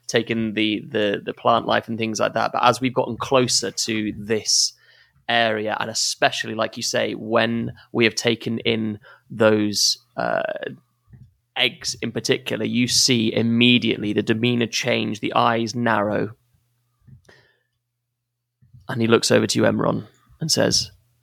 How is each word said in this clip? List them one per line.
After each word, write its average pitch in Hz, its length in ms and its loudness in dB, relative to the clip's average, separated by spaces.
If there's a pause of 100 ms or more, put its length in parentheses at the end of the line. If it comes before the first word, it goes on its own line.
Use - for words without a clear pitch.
taking 113 480 0
the, 107 340 0
the, 104 340 0
the - 120 -6
plant 117 320 -4
life 113 220 -2
and 113 100 -6
things 110 220 -4
like 110 120 0
that. 110 200 -2
But - 120 -2
as 120 160 2
we've 127 140 -2
gotten 120 240 -4
closer 123 520 0
to 107 460 -4
this 104 560 -2 (560)
area, 110 500 0
and 110 120 -6
especially, - 640 -2
like 110 240 -4
you 123 40 -6
say, 110 340 -2
when 113 580 0 (180)
we 117 120 2
have 110 100 2
taken 117 460 -2
in 110 380 -2 (300)
those, 107 680 2 (180)
uh, 58 260 -2 (1120)
eggs - 460 -2
in 117 120 -4
particular, 117 520 -2
you 117 240 0
see 113 420 2
immediately 117 840 2
the 107 80 0
demeanor 117 440 0
change, 113 540 -2
the - 140 -4
eyes 117 400 2
narrow. 107 600 0 (2500)
And 113 140 -2
he 113 40 2
looks 113 240 6
over 113 160 6
to 104 120 -2
you, 113 80 4
Emron, 107 400 0 (360)
and 160 100 -2
says, - 380 2 (320)